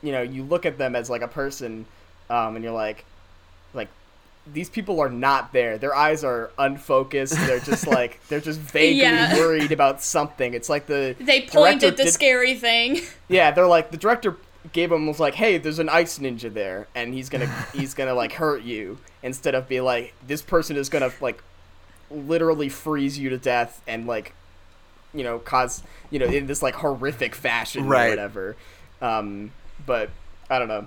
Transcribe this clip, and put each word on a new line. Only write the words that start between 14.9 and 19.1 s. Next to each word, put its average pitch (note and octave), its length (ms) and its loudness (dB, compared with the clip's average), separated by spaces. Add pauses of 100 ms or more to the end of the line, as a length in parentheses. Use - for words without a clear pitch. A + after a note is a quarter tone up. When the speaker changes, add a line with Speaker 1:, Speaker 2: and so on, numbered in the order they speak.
Speaker 1:
him, D#3 140 0
was D3+ 140 -4
like, D#3 160 0
"Hey, G3+ 220 2
there's D3+ 200 -4
an D#3+ 100 0
ice E3+ 300 2
ninja A#2 340 -8
there, G2+ 420 -6
and A#2+ 200 -6
he's C3 140 -8
gonna, C3 180 -4
Speaker 2:
<laughs> - 260 -8
Speaker 1:
he's C3+ 220 -6
gonna, C3 200 -2
like, A2+ 180 -2
hurt D3 300 -2
you," A2 360 -8 (240)